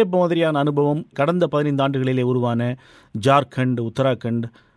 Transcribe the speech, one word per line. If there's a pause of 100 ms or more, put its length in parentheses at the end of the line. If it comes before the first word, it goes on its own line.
மாதிரியான
அனுபவம் (120)
கடந்த
பதினைந்து
ஆண்டுகளிலே
உருவான (540)
ஜார்க்கண்ட்,
உத்தராகண்ட், (320)